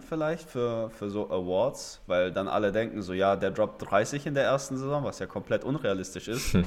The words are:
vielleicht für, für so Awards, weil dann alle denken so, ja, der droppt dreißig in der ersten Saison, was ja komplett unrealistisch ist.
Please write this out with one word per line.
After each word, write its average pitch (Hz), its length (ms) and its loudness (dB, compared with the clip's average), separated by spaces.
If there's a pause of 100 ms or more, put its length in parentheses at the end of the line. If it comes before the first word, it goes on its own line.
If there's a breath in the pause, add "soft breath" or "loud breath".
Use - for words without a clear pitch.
vielleicht 160 400 -2
für, 117 400 -2
für 104 200 -8
so 101 220 -2
Awards, 95 720 0
weil 90 280 2
dann 95 160 0
alle 98 240 2
denken 107 280 0
so, 90 120 -4
ja, 95 240 4
der 95 140 0
droppt - 380 -2
dreißig 139 380 2
in 151 60 -2
der 139 100 2
ersten 131 340 0
Saison, 139 280 -2
was 98 140 -6
ja 98 60 -4
komplett 104 380 -2
unrealistisch 98 640 -2
ist. 113 400 2